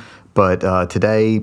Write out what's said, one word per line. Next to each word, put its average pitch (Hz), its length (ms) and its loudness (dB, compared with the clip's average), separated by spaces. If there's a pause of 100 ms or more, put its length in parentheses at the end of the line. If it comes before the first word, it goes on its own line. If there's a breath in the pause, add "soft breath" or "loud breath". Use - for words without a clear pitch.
(340 loud breath)
but, 92 280 2
uh, 92 240 0
today 110 560 0